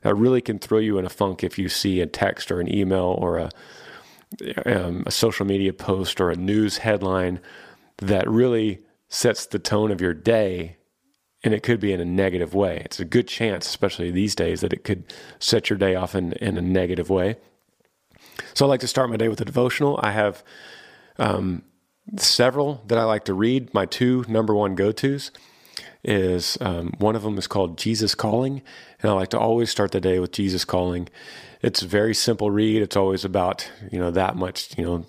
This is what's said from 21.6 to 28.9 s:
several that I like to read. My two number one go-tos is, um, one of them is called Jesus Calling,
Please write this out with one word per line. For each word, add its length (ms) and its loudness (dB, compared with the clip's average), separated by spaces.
several 720 2
that 100 4
I 60 2
like 220 0
to 80 0
read. 380 2
My 140 2
two 400 2
number 260 2
one 220 2
go-tos 560 0
is, 560 0
um, 380 -2
one 160 2
of 80 -4
them 160 -4
is 80 -6
called 320 -2
Jesus 360 0
Calling, 460 -2